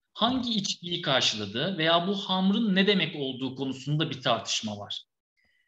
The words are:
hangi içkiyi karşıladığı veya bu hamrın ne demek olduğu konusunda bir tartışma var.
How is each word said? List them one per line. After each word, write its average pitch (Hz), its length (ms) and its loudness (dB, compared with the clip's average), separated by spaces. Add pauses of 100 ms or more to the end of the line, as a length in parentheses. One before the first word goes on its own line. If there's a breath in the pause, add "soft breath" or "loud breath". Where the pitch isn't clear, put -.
(140)
hangi 240 400 0
içkiyi 175 480 -4
karşıladığı 123 760 0
veya 170 300 4
bu 208 60 0
hamrın 196 600 2
ne 190 120 4
demek 175 300 2
olduğu 131 400 -4
konusunda 143 540 -2
bir - 100 -8
tartışma 110 580 0
var. - 260 -12 (640)